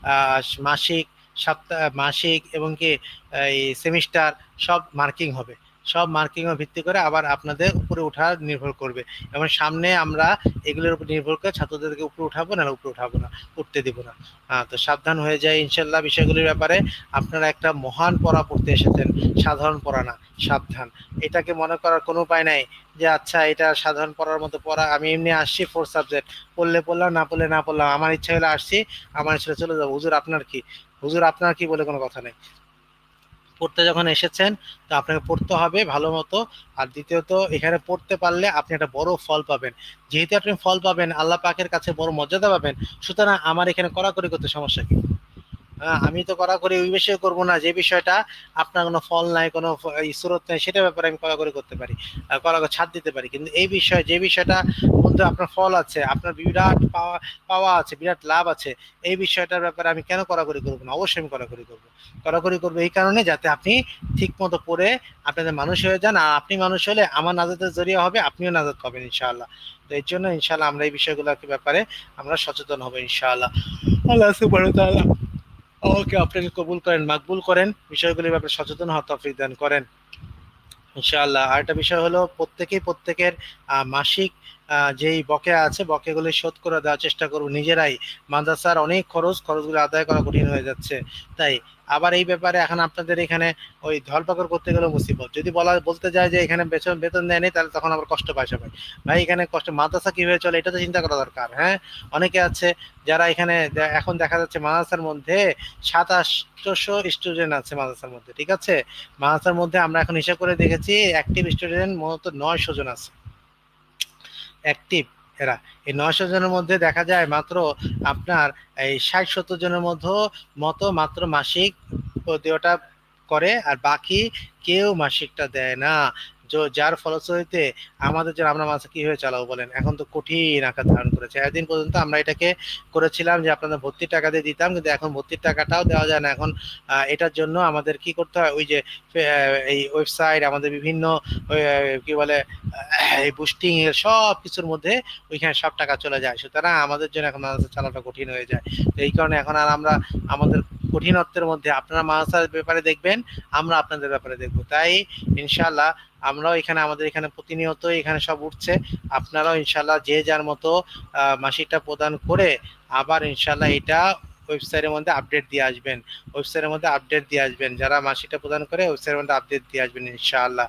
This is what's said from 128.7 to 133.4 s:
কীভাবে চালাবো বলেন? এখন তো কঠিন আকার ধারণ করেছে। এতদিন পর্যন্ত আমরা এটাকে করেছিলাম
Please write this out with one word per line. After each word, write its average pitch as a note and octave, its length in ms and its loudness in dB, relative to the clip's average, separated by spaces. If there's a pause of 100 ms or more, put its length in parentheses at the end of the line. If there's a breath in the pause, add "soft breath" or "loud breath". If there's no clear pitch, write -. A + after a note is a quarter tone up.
কীভাবে D3+ 240 -4
চালাবো B2+ 280 -4
বলেন? B2 280 -8
এখন B2+ 240 -2
তো D3 140 -8
কঠিন D#3 520 0
আকার B2+ 220 -2
ধারণ B2 240 2
করেছে। - 300 -4
এতদিন D3 260 -2
পর্যন্ত D#3 300 -2
আমরা D3+ 240 2
এটাকে D#3 340 0 (380 loud breath)
করেছিলাম E3 520 2